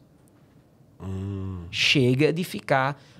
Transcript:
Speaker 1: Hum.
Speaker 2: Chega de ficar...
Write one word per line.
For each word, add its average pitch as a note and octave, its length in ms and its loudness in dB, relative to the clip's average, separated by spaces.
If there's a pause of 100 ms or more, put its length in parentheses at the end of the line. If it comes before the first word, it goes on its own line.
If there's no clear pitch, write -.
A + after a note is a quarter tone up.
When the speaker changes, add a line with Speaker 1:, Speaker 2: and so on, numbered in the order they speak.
(1000)
Speaker 1:
Hum. F#2+ 720 -8
Speaker 2:
Chega C3 600 4
de E3+ 100 -2
ficar... C#3 560 -2 (200)